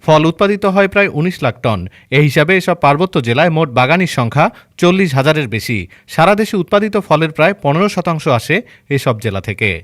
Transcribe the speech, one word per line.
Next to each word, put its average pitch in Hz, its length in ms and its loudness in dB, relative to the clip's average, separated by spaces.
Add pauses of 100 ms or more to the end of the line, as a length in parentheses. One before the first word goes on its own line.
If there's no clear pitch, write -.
ফল 156 160 4 (100)
উৎপাদিত 202 340 -2
হয় 196 280 2
প্রায় 202 160 0 (100)
উনিশ 175 260 -2
লাখ 117 180 -2
টন। 110 160 0 (380)
এ - 100 4
হিসাবে 151 320 2
এসব 175 260 -2
পার্বত্য 147 300 2 (120)
জেলায় 147 300 2
মোট 160 200 0
বাগানির 156 400 0
সংখ্যা 135 280 0 (320)
চল্লিশ 190 400 2
হাজারের 147 380 0
বেশি। 110 220 -4 (360)
সারা 175 260 4
দেশে 220 240 -4
উৎপাদিত 208 320 -2 (120)
ফলের 156 300 0
প্রায় 170 160 2 (100)
পনেরো 160 320 0
শতাংশ 165 300 -4 (140)
আসে 151 160 -4 (400)
এসব 131 280 -2
জেলা 98 240 -4
থেকে। 107 220 -2 (140)